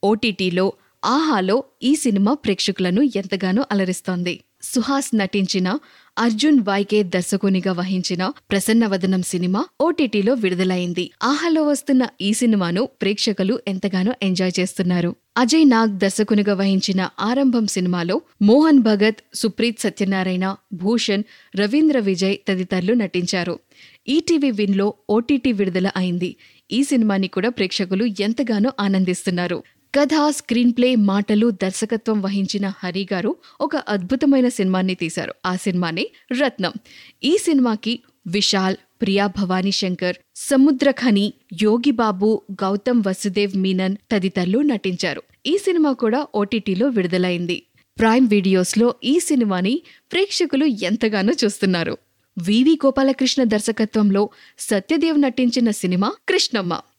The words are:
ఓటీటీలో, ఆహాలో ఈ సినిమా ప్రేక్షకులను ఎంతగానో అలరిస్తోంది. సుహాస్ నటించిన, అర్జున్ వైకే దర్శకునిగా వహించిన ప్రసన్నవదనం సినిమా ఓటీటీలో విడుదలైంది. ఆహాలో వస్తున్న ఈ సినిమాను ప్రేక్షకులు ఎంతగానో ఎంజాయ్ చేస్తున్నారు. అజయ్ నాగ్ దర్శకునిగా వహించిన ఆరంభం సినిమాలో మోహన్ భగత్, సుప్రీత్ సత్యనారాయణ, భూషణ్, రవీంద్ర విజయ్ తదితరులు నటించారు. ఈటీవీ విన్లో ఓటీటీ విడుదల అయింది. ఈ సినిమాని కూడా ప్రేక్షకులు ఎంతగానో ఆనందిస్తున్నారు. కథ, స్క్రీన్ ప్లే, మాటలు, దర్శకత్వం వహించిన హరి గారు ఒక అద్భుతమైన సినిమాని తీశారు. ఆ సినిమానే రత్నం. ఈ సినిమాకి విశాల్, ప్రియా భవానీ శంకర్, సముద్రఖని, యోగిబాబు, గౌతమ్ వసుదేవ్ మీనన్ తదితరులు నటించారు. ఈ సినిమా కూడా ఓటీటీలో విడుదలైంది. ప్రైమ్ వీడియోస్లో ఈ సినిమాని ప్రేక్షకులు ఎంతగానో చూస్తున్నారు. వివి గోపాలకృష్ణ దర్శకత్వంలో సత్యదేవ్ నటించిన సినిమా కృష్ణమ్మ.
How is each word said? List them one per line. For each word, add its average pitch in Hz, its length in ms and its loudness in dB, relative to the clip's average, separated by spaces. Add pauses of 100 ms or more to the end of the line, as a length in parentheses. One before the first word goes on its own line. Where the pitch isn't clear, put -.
ఓటీటీలో, 190 680 0 (320)
ఆహాలో 247 600 0 (180)
ఈ 269 120 2
సినిమా 214 400 2
ప్రేక్షకులను 196 680 -2 (140)
ఎంతగానో 190 560 -2
అలరిస్తోంది. 180 680 -4 (220)
సుహాస్ 262 540 -2
నటించిన, 190 600 -2 (400)
అర్జున్ 240 420 2
వైకే 202 420 0
దర్శకునిగా 185 720 0
వహించిన 185 600 -4 (180)
ప్రసన్నవదనం 196 720 2
సినిమా 185 420 -2 (160)
ఓటీటీలో 262 540 2
విడుదలైంది. 180 760 -2 (120)
ఆహాలో 311 400 0
వస్తున్న 277 460 2 (120)
ఈ 202 120 0
సినిమాను 208 560 0 (140)
ప్రేక్షకులు 202 680 -2
ఎంతగానో 190 540 -2
ఎంజాయ్ 185 380 0
చేస్తున్నారు. 180 560 -2 (200)
అజయ్ 285 320 4
నాగ్ 226 300 2
దర్శకునిగా 208 560 2
వహించిన 190 540 0 (120)
ఆరంభం 240 460 2
సినిమాలో 180 540 -2 (220)
మోహన్ 285 360 8
భగత్, 214 380 4 (180)
సుప్రీత్ 226 460 -2
సత్యనారాయణ, 190 720 -2 (180)
భూషణ్, 208 500 0 (340)
రవీంద్ర 269 420 2
విజయ్ 196 380 0 (120)
తదితరులు 185 440 -2
నటించారు. 180 680 -2 (500)
ఈటీవీ 294 420 2
విన్లో 202 440 0 (160)
ఓటీటీ 240 420 0
విడుదల 190 440 0
అయింది. 180 400 -2 (360)
ఈ 269 120 2
సినిమాని 208 440 0
కూడా 190 200 -2
ప్రేక్షకులు 196 600 -2 (120)
ఎంతగానో 226 600 0
ఆనందిస్తున్నారు. 180 840 -2 (320)
కథ, 285 140 4 (220)
స్క్రీన్ 240 420 0
ప్లే, 247 220 2
మాటలు, 208 560 2
దర్శకత్వం 214 720 -4
వహించిన 196 560 -2
హరి 180 340 -6
గారు 190 240 -4 (240)
ఒక 311 160 -4
అద్భుతమైన 247 720 0
సినిమాని 185 460 0
తీశారు. 170 400 -6 (120)
ఆ 185 100 -2
సినిమానే 180 540 -4 (280)
రత్నం. 240 340 -2 (520)
ఈ 330 140 2
సినిమాకి 247 600 0 (260)
విశాల్, 190 500 0 (260)
ప్రియా 196 240 0
భవానీ 185 460 -2
శంకర్, 180 440 -4 (200)
సముద్రఖని, 262 960 2 (300)
యోగిబాబు, 220 800 2 (100)
గౌతమ్ 202 540 0
వసుదేవ్ 196 500 -2
మీనన్ 190 400 0 (160)
తదితరులు 190 460 0
నటించారు. 196 640 -2 (240)
ఈ 339 120 0
సినిమా 339 340 2
కూడా 247 420 -2
ఓటీటీలో 202 540 -2
విడుదలైంది. 180 720 -2 (360)
ప్రైమ్ 226 300 4
వీడియోస్లో 196 640 2 (100)
ఈ 294 160 2
సినిమాని 226 600 0 (300)
ప్రేక్షకులు 339 520 0
ఎంతగానో 214 680 0 (120)
చూస్తున్నారు. 185 540 0 (400)
వివి 240 480 2
గోపాలకృష్ణ 269 560 2
దర్శకత్వంలో 214 840 0 (300)
సత్యదేవ్ 294 640 0
నటించిన 247 500 2
సినిమా 190 420 -2 (160)
కృష్ణమ్మ. 185 520 -2 (180)